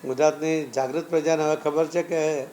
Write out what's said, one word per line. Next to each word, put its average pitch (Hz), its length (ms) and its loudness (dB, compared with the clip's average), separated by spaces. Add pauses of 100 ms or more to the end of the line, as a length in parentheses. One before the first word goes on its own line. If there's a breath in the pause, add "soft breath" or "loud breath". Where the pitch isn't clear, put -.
ગુજરાતની 151 540 2 (120)
જાગૃત 135 400 -2
પ્રજાને 160 340 2
હવે 151 120 2
ખબર 151 320 0
છે 170 160 0
કે 170 180 -2 (320)